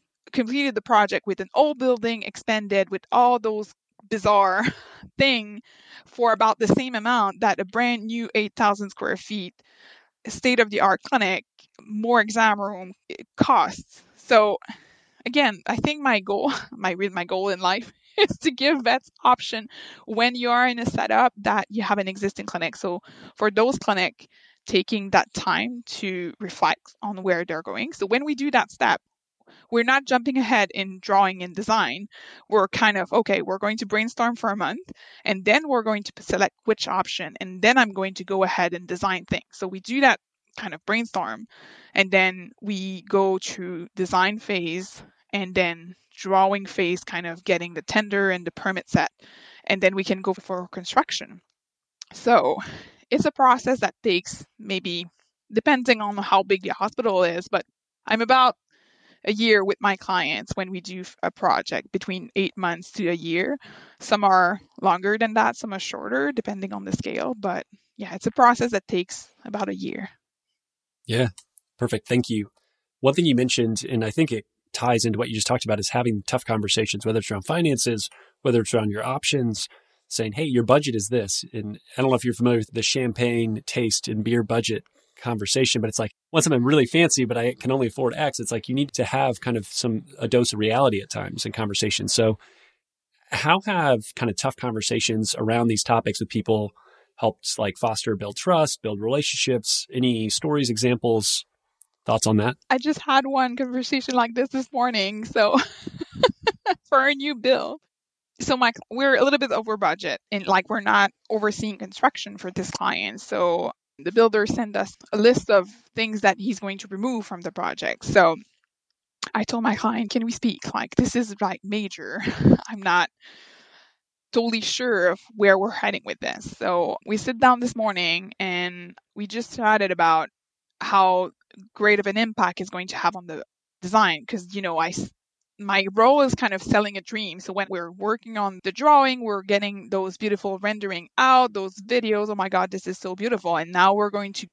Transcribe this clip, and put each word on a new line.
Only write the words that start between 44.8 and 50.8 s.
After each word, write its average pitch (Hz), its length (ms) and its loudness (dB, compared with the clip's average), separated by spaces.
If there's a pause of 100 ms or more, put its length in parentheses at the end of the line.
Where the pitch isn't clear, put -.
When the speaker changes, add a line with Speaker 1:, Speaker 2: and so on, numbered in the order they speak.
Speaker 1:
and 190 200 -6
then 175 420 -2 (200)
drawing 190 500 2
phase, 175 380 -2
kind 175 240 -8
of 170 160 -12
getting 175 300 -2
the 160 80 -10
tender 202 480 0
and 180 160 -2
the 170 60 -6
permit 185 380 -6
set, - 220 2 (540)
and 196 160 -2
then 190 140 4
we 190 80 -2
can 190 180 -2
go 190 120 -2
for 180 380 -8
construction. - 680 -4 (720)